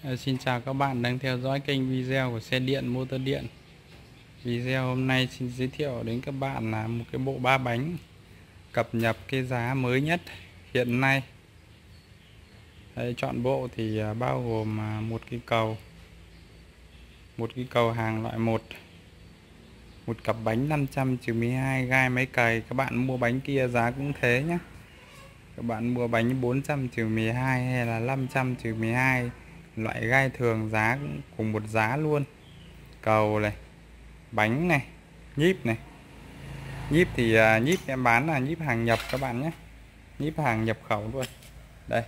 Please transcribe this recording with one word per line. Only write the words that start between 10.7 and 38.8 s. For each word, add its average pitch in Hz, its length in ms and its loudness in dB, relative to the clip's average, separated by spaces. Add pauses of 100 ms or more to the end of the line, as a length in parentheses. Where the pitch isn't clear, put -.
hiện 123 260 2
nay. 135 220 4 (1700)
Đây, 120 200 -4
trọn 127 260 -4
bộ 131 340 0
thì, 110 220 -2
à, 107 160 -2
bao 127 280 -2
gồm, 110 380 -2
à, 107 200 -4
một 113 300 -4
cái 117 160 -8
cầu, 110 320 0 (1600)
một 113 200 -6
cái 127 140 -6
cầu 117 220 4
hàng 113 300 0
loại 113 160 -4
một, 113 240 2 (1400)
một 117 180 -4
cặp 110 200 0
bánh 117 240 2
năm 147 180 2
trăm 131 300 0
trừ 117 180 -4
mười 117 180 0
hai, 131 340 0
gai 131 240 4
máy 127 160 2
cày. 113 340 2
Các - 140 -8
bạn 127 320 0
mua 131 100 -2
bánh 123 240 0
kia 135 280 0
giá 120 220 2
cũng 139 300 -4
thế 123 280 4
nhá. 170 100 0 (1000)
Các 120 80 -8
bạn 117 300 -2
mua 120 140 0
bánh 120 320 2
bốn 127 220 0
trăm 139 260 -2
trừ 117 180 -2
mười 110 260 2
hai 127 320 0
hay 127 220 0
là 113 120 0
năm 127 360 -2
trăm 127 220 0
trừ 113 180 -4
mười 113 180 0
hai, 127 380 2 (460)
loại 110 300 -4
gai 131 240 4
thường 110 400 0
giá 110 300 2
cũng 147 200 -8 (160)
cùng 110 160 -2
một 107 160 -2
giá 110 280 2
luôn. 151 280 0 (800)
Cầu 107 380 4
này, 104 120 0 (800)
bánh 120 360 2
này, 143 160 4 (520)
nhíp 180 300 2
này. 110 100 2 (1120)
Nhíp 170 240 4
thì, 113 200 4
à, 110 240 8
nhíp 156 280 4
em 131 180 -4
bán 120 220 6
là 156 120 0
nhíp 156 220 -2
hàng 117 240 0